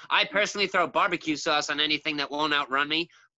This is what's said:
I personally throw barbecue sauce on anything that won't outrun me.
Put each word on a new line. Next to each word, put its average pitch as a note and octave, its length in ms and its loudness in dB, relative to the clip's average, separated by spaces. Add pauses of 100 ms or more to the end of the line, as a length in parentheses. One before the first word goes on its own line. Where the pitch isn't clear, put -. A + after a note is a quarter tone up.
I G3 160 4
personally G3+ 420 0
throw F3+ 200 2
barbecue E3 480 0
sauce D3 340 0
on D3 120 -2
anything D3+ 360 0
that C#3 140 -2
won't D3 220 0
outrun C#3+ 340 2
me. E3 220 -2 (280)